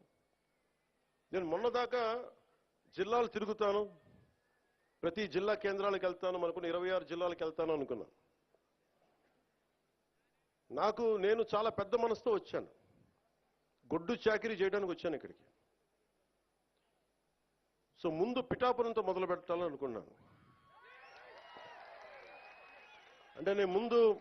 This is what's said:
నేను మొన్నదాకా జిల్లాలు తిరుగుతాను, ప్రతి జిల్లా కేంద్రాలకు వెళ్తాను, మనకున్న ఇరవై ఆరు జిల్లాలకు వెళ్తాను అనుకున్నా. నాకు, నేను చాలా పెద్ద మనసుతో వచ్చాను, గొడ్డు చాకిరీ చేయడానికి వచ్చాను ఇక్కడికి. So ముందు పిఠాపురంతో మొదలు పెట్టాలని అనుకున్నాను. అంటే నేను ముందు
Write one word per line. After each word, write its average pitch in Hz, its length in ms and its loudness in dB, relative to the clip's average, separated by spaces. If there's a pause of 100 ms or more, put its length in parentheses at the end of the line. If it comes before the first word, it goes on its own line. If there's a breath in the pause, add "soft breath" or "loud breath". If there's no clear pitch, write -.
(1300)
నేను 185 200 -2
మొన్నదాకా 240 500 0 (920)
జిల్లాలు 220 380 2
తిరుగుతాను, 208 460 2 (1200)
ప్రతి 170 200 0 (120)
జిల్లా 202 180 2 (100)
కేంద్రాలకు 196 440 2
వెళ్తాను, 180 360 0
మనకున్న 170 280 0
ఇరవై 175 240 0
ఆరు 180 160 0
జిల్లాలకు 175 320 -2
వెళ్తాను 160 340 0
అనుకున్నా. 127 300 -4 (2750)
నాకు, 214 260 2 (200)
నేను 226 160 4 (120)
చాలా 220 160 2 (100)
పెద్ద 196 140 -2 (120)
మనసుతో 226 320 0
వచ్చాను, - 320 -6 (1200)
గొడ్డు 170 200 0 (120)
చాకిరీ 220 360 2
చేయడానికి 196 320 2
వచ్చాను 160 260 -2
ఇక్కడికి. - 260 -16 (2500)
So 175 80 0 (100)
ముందు 247 200 2 (100)
పిఠాపురంతో 240 580 0
మొదలు 185 240 0
పెట్టాలని 175 380 -2
అనుకున్నాను. 131 420 -6 (3250)
అంటే 165 220 -2
నేను 190 180 2
ముందు 233 220 4 (220)